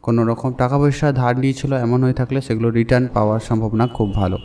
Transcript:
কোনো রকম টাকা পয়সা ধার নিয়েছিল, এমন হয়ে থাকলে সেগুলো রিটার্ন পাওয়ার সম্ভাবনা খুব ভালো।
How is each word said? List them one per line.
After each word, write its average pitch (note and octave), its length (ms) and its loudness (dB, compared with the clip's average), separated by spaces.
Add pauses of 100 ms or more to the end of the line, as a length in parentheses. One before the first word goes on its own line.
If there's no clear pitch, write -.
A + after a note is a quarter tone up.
কোনো A#2 220 2
রকম A#2 280 -2
টাকা B2+ 260 0
পয়সা C#3+ 340 2
ধার B2+ 260 0
নিয়েছিল, C3+ 340 -2
এমন B2 300 0
হয়ে B2+ 100 2
থাকলে C3 280 -2
সেগুলো A#2 300 -2
রিটার্ন A#2+ 440 2
পাওয়ার G#2+ 260 2
সম্ভাবনা A2+ 460 0
খুব G#2+ 280 -2
ভালো। F#2+ 300 0